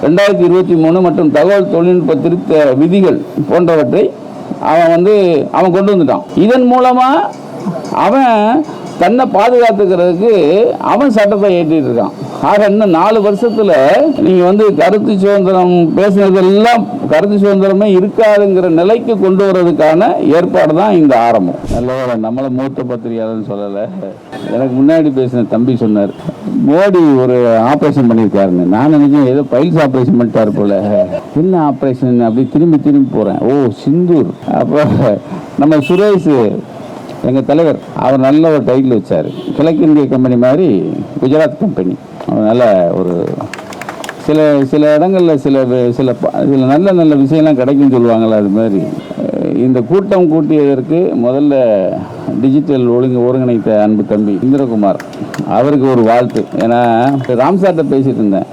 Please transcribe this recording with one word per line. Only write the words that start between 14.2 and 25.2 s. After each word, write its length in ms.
வந்து 300
கருத்து 440
சுதந்திரம் 760
பேசுனதெல்லாம் 880
கருத்து 260
சுதந்திரமே 640
இருக்காதுங்கிற 680
நிலைக்கு 520
கொண்டு 300
வர்றதுக்கான 760
ஏற்பாடு 480
தான் 180
இந்த 280
ஆரம்பம். 340
நல்ல 200
வேளை, 380
நம்மள 180
மூத்த 400
பத்திரிகையாளர்னு 600
சொல்லல. 380
எனக்கு 240
முன்னாடி 360
பேசின 360